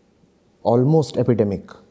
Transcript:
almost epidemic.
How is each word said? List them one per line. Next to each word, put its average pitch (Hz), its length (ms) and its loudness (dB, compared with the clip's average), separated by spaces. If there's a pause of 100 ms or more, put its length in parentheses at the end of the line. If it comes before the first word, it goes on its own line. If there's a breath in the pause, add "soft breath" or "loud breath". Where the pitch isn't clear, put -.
(600)
almost 131 560 0
epidemic. 110 540 -2 (200)